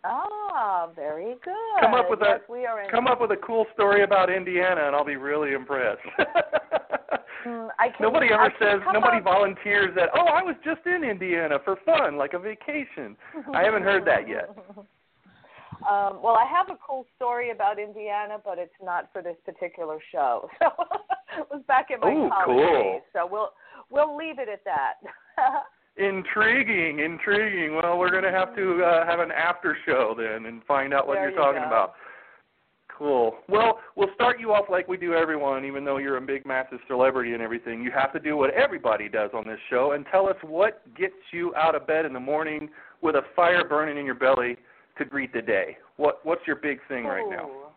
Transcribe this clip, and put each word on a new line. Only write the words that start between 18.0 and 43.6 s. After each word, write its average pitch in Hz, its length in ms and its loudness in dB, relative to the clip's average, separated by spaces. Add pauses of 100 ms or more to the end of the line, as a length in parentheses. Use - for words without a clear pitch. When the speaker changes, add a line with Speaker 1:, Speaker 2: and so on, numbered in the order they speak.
Speaker 1:
but 180 140 -6
it's 175 120 -10 (120)
not 175 280 -6
for 185 120 -12
this 170 200 -8
particular 175 540 -10 (140)
show. 135 420 -2
<laughs> - 60 -20
So - 800 -2
it 302 100 -10
was 285 180 -10
back 269 220 2
in 247 120 -6
my 196 100 4
Speaker 2:
Ooh, 285 180 2
Speaker 1:
college 196 160 2
Speaker 2:
cool. 139 380 6
Speaker 1:
days. 95 180 -2 (120)
So 170 120 -2
we'll, 202 240 -4 (400)
we'll 294 260 2
leave 311 220 -8
it 247 100 -8
at 202 180 -10
that. 143 300 -2 (440)
<laughs> - 580 -2
Speaker 2:
Intriguing, 190 1000 0
intriguing. 175 840 -2
Well, 175 160 0
we're 180 140 2
gonna 185 200 2
have 185 240 0
to, 185 280 0
uh, 170 240 6
have 170 120 0
an 170 120 0
after 165 440 -2 (120)
show 127 280 2
then 113 300 -6
and 113 200 -14
find 139 280 0
out 139 140 2
what 139 80 0
Speaker 1:
There 190 140 -2
Speaker 2:
you're - 20 -4
Speaker 1:
you 190 60 -4
Speaker 2:
talking 143 240 2
Speaker 1:
go. 151 60 -4
Speaker 2:
about. 113 260 2 (1040)
Cool. 127 380 2 (160)
Well, 220 300 4 (160)
we'll 196 180 0
start 240 260 2
you 226 140 0
off 202 160 4
like 180 180 0
we 185 100 -4
do 175 180 -2
everyone, 143 500 0
even 139 180 -8
though 139 140 -2
you're 139 200 -2
a 127 40 -4
big, 135 240 -6
massive 131 320 -4 (100)
celebrity 127 460 2
and 117 80 -4
everything. 117 400 -6
You 123 100 -4
have 135 220 0
to 160 60 -6
do 151 180 -2
what 139 160 2
everybody 127 560 0
does 104 240 -2
on 110 140 -6
this 110 100 -10 (140)
show 131 220 2
and 147 180 -6
tell 190 160 4
us 190 160 0
what 180 400 0 (120)
gets 185 200 -6 (160)
you 170 240 -6
out 160 180 2
of 147 140 -4
bed 160 180 2
in 135 80 -6
the 127 60 -8
morning 151 500 -4 (320)
with 156 140 2
a 139 60 4 (140)
fire 175 320 4